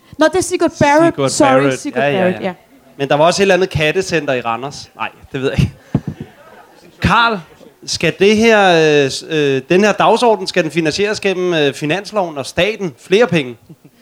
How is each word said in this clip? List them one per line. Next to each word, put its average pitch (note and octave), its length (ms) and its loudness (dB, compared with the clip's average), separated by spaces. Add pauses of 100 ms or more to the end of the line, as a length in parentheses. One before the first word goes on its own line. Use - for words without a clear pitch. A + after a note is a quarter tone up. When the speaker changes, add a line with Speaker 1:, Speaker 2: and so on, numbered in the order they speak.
(180)
Speaker 1:
Nå, D4+ 80 2
det D#4 120 0
er F4+ 40 2
Sigurd E4+ 380 -2
Barrett. D4 360 4
Speaker 2:
Sigurd C#3 140 0
Speaker 1:
Sorry, C4+ 320 2
Speaker 2:
Barrett. C#3 180 0
Speaker 1:
Sigurd - 240 -4
Speaker 2:
Ja, C#3+ 60 2
ja, F#3+ 100 0
Speaker 1:
Barrett, F#3 220 0
Speaker 2:
ja. - 40 -6
Speaker 1:
ja. F#3 80 -6 (440)
Speaker 2:
Men C3+ 120 -4
der D3 60 2
var D3+ 100 4
også F3+ 160 2
et - 20 -6
eller F#3+ 120 2
andet F#3 140 0
kattecenter D3+ 640 -2
i B2 80 -2
Randers. A#2 540 -8
Nej, G#2+ 140 -8 (220)
det C3+ 100 -8
ved C3 80 -2
jeg - 100 -2
ikke. - 140 0 (1300)
Karl, A3 380 0 (460)
skal D#3 340 -4
det G#3 180 4
her, F3+ 680 4
øh, C3 60 -2
s-, - 180 -10
øh, C#3+ 400 0
den F#3 140 4
her G#3 80 4
dagsorden, G3 560 2
skal F3+ 160 0
den D#3+ 80 -6
finansieres E3+ 480 -2
gennem, F3+ 340 -2
øh, C#3+ 200 0
finansloven F3 640 -4
og C3 80 -6
staten? G3 520 -4
Flere A3 300 2
penge? B2+ 300 -2 (440)